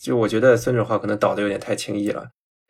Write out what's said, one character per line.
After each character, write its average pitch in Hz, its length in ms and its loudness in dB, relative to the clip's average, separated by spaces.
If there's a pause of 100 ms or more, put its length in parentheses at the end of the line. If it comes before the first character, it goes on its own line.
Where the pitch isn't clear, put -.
就 127 140 -2
我 113 120 2
觉 110 120 0
得 123 160 6
孙 120 180 0
准 113 120 2
浩 110 120 0
可 - 80 -8
能 107 120 -2
倒 98 180 0
得 104 60 -2
有 104 80 0
点 98 100 -4
太 107 160 -6
轻 104 220 -6
易 104 120 -2
了。 - 200 -8 (400)